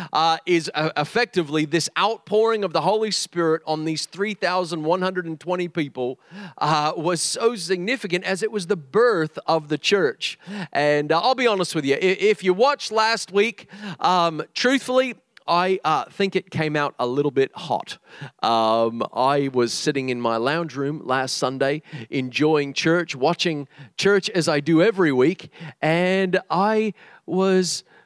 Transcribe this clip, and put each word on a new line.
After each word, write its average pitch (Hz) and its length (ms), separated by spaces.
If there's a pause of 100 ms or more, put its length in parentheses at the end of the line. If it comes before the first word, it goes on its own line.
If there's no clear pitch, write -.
(140)
uh, 160 320
is, 170 280
uh, 156 220
effectively 156 680
this 151 320
outpouring 214 680
of 175 80
the 160 80
Holy 214 300
Spirit 165 560
on 156 180
these 160 220
three 208 260
thousand 175 500
one 180 200
hundred 185 240
and 160 120
twenty 180 300
people, 131 500 (380)
uh, 151 400
was 165 240
so 233 340
significant 185 680
as 190 180
it 220 80
was 202 180
the 202 80
birth 165 680
of 156 220
the 156 80
church. - 640 (340)
And, 147 400
uh, 165 80
I'll 254 140
be 247 120
honest 196 280
with 151 100
you, 139 120
i-, - 20
if 190 440
you 185 120
watched 262 360
last 220 400
week, 202 380 (320)
um, 170 420 (120)
truthfully, 254 640 (280)
I, 180 400
uh, 151 200
think 196 320
it - 140
came 156 260
out 143 240
a 123 60
little 139 260
bit 131 240
hot. - 420 (460)
Um, 113 580 (100)
I 139 400
was 120 200
sitting 139 360
in 123 120
my 117 160
lounge 139 400
room 139 280
last 131 320
Sunday, 135 460 (280)
enjoying 139 640
church, 165 420
watching 147 500 (320)
church 196 320
as 165 160
I 151 140
do 160 220
every 185 280
week, 135 400 (300)
and 180 580 (100)
I 214 460 (320)
was 185 560 (240)